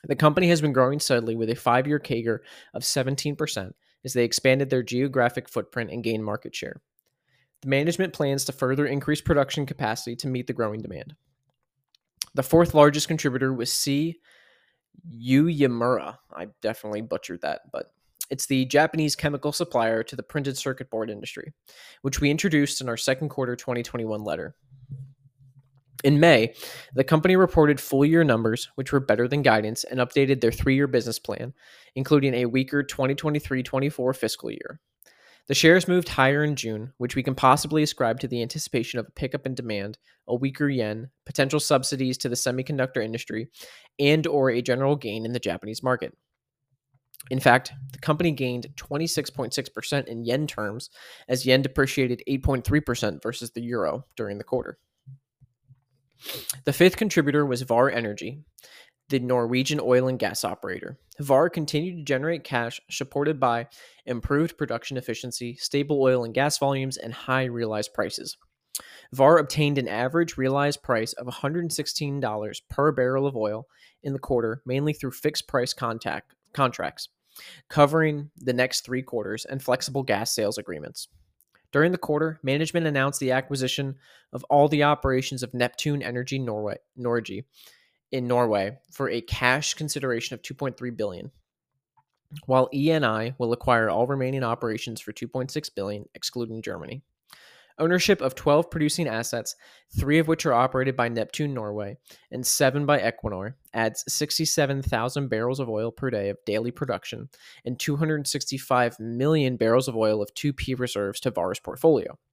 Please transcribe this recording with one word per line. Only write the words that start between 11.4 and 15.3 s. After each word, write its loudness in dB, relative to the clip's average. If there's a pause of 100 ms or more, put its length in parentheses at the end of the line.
The -2
fourth 4
largest 8
contributor 0
was -4
C -2 (920)
Uyemura. 2 (160)